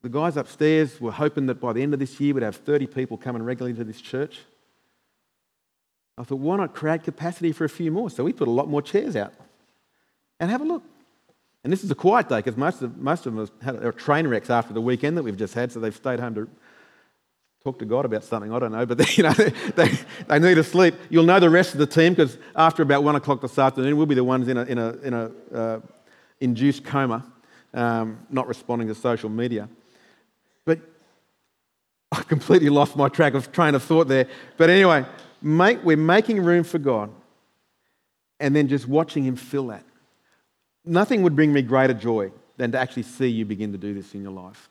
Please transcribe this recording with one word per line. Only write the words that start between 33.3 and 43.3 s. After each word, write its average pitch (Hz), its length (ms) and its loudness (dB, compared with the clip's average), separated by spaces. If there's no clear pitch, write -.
of 131 180 -6
train 151 240 2
of 127 80 -2
thought 160 240 2
there. 131 200 2
But 165 140 6
anyway, 180 340 6
make, 175 420 2
we're 160 140 4
making 190 460 2
room 175 200 4
for 170 160 -4
God 113 320 -2
and 143 160 2
then 143 140 2
just 127 180 -2
watching 151 360 0
him 131 120 -2
fill 131 320 -8
that. 107 160 -14
Nothing 196 400 2
would 160 120 4
bring 151 180 4
me 139 80 4
greater 131 320 2
joy 107 380 -2
than 120 140 -4
to 127 80 -2
actually 127 240 -6
see 131 240 -4
you 113 180 -2